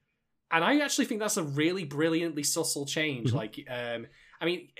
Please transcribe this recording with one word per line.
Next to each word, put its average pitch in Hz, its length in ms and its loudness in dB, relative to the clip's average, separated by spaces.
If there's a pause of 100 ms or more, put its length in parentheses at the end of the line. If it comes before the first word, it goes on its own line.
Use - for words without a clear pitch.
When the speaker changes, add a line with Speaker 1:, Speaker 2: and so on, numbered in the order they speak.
(540)
Speaker 1:
And 165 120 6
I 277 160 4
actually 269 240 2
think 214 160 -2
that's 214 160 0
a 185 60 0
really 156 420 0
brilliantly 156 580 0
subtle 156 420 -2
change. 139 440 0
Speaker 2:
Mm-hmm. 117 80 2
Speaker 1:
Like, 110 320 -8
um, 120 380 -6 (340)
I 165 40 0
mean, 175 220 -2 (120)